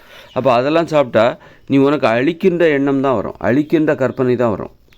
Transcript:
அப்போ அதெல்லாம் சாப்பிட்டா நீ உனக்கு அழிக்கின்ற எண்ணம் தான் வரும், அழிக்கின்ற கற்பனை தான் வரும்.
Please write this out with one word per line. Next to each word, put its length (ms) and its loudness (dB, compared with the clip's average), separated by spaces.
அப்போ 180 0
அதெல்லாம் 400 0
சாப்பிட்டா 340 2
நீ 120 0
உனக்கு 300 2
அழிக்கின்ற 600 0
எண்ணம் 340 0
தான் 140 0
வரும், 240 -6
அழிக்கின்ற 540 0
கற்பனை 420 -2
தான் 180 0
வரும். 180 -10